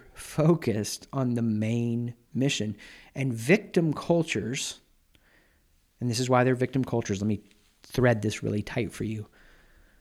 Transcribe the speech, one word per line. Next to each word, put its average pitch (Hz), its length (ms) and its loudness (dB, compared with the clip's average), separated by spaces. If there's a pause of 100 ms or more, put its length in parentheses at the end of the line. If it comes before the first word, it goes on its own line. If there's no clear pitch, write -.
(140)
focused - 1000 0
on 131 200 -2
the 120 80 -2
main 117 720 -2 (200)
mission. 123 440 -2 (360)
And 135 200 -2
victim 160 600 2
cultures, 156 840 -2 (1200)
and 123 100 -2
this 117 100 -2
is 127 100 -2
why 127 140 6
they're 127 120 4
victim 127 280 0
cultures, 110 380 -2
let 101 60 0
me 104 140 0 (420)
thread 120 380 2
this 107 220 -2
really 107 180 -2
tight 110 300 -4
for - 120 -8
you. 107 240 -6 (720)